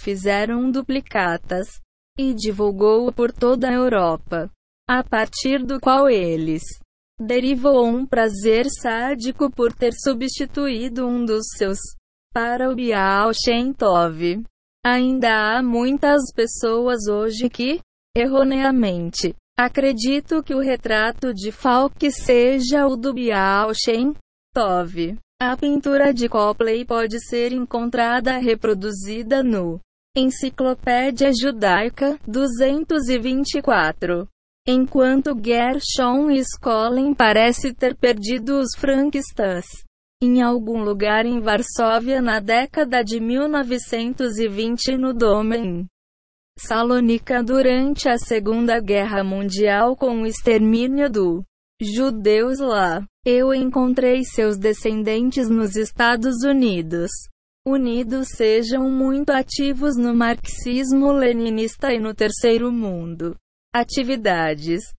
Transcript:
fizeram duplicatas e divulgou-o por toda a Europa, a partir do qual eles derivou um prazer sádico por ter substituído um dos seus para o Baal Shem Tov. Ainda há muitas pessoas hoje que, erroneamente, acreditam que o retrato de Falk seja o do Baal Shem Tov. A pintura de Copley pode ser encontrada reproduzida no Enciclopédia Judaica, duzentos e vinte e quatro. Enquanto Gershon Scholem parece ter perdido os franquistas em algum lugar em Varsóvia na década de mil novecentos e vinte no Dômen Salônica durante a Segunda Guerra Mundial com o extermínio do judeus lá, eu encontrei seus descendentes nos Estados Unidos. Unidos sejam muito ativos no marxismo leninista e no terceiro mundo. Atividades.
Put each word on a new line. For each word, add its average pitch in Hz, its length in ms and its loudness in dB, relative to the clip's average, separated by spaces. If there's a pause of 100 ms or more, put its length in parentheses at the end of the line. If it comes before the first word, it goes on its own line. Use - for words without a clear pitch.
fizeram 202 680 -2
duplicatas 202 1080 -4 (380)
e 269 160 0
divulgou-o 208 800 2
por 240 180 0
toda 247 380 2
a 247 40 2
Europa, 196 800 0 (340)
a 254 160 2
partir 254 640 -2
do 262 160 -4
qual 269 300 4
eles 165 520 0 (560)
derivou 247 720 2
um 247 180 -2
prazer 220 600 2 (160)
sádico 247 680 -2
por 233 220 0
ter 233 220 -2
substituído 262 1120 -4
um 240 160 -2
dos 220 220 -2 (100)
seus 196 240 -2 (540)
para 247 360 -2
o 262 60 -2
Baal 208 580 2
Shem 240 380 0
Tov. 175 720 2 (400)
Ainda 247 460 2
há 220 340 2
muitas 262 680 2
pessoas 233 760 0
hoje 220 400 0
que, 262 320 -2 (380)
erroneamente, 262 1200 0 (200)
acreditam 269 880 0
que 277 140 -4
o 269 40 -2
retrato 226 720 -2
de 202 200 -6
Falk 269 600 0
seja 254 760 4
o 262 100 0
do 262 160 -4
Baal 208 640 0
Shem 247 400 0 (360)
Tov. 180 640 -2 (240)
A 247 160 -2
pintura 285 560 2
de 240 160 0
Copley 220 580 0
pode 226 380 -4
ser 240 300 -2
encontrada 240 840 -2
reproduzida 220 1040 -2
no 180 360 -2 (380)
Enciclopédia 262 1200 0
Judaica, 240 880 0
duzentos 269 800 0
e 254 100 0
vinte 262 360 -2
e 285 60 -2
quatro. 175 680 0 (400)
Enquanto 262 720 2
Gershon 247 920 0 (140)
Scholem 247 680 0
parece 233 640 2
ter 254 200 -2
perdido 240 640 0
os 247 160 -2
franquistas 269 920 -2 (560)
em 247 200 4
algum 233 400 0
lugar 208 440 0
em 240 160 -2
Varsóvia 233 800 0
na 220 180 0
década 240 640 0
de 220 160 -4
mil 254 300 0
novecentos 247 880 -4
e 226 100 0
vinte 226 480 -2
no 262 180 0
Dômen 214 720 0 (720)
Salônica 240 880 0
durante 262 640 2
a 240 100 2
Segunda 226 640 0
Guerra 202 420 0
Mundial 202 760 0
com 240 240 0
o 220 40 -2
extermínio 233 840 2
do 190 340 0 (380)
judeus 220 800 0
lá, 202 460 0 (200)
eu 254 280 4
encontrei 254 680 2
seus 214 340 0
descendentes 220 920 0
nos 214 260 2
Estados 233 680 0
Unidos. 180 680 0 (560)
Unidos 254 640 -2
sejam 233 600 0
muito 269 420 0
ativos 277 640 0
no 240 180 2
marxismo 254 960 0
leninista 233 800 0
e 233 80 0
no 220 140 -4
terceiro 233 580 2
mundo. 170 640 -6 (400)
Atividades. 190 1080 -2 (160)